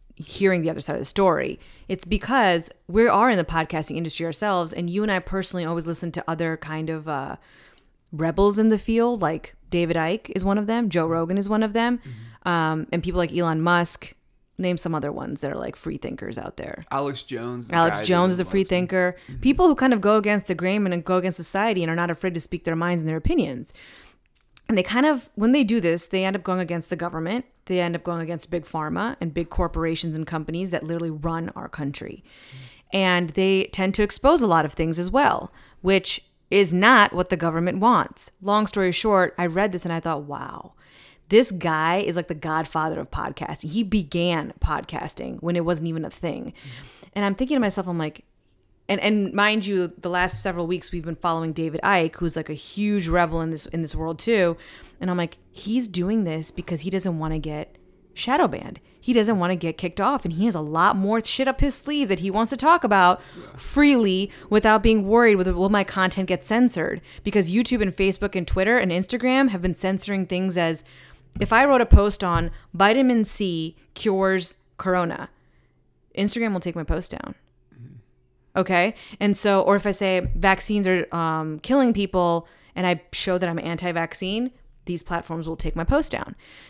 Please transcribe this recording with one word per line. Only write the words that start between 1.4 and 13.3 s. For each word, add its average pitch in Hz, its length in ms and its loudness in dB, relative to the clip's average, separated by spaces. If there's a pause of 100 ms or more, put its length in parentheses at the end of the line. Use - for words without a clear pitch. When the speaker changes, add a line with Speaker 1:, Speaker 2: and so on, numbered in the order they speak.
Speaker 1:
It's - 180 -6
because 202 640 0 (180)
we 220 200 4
are 240 240 4
in 208 60 2
the 165 80 2
podcasting 160 500 -2
industry 160 300 -6
ourselves, 175 480 -2
and 175 160 -6
you 190 120 -2
and 214 100 0
I 185 80 2
personally 180 460 -4
always 165 220 -4
listen 165 240 -4
to - 160 -6
other 165 300 -2
kind 156 320 -8
of, 156 180 -8
uh, 139 300 -6 (720)
rebels 170 480 2
in 220 100 6
the 214 80 4
field, 233 440 0
like 156 340 -4 (140)
David 170 260 0
Icke 170 400 -2
is 185 100 -2
one 196 120 2
of 208 100 -4
them, 226 220 0
Joe 165 180 0
Rogan 165 300 0
is 202 120 -2
one 214 140 2
of 208 100 -2
them, 233 260 0
Speaker 2:
Mm-hmm. 117 480 -16
Speaker 1:
um, 160 440 0
and 170 100 -2
people 180 160 -4
like 175 160 0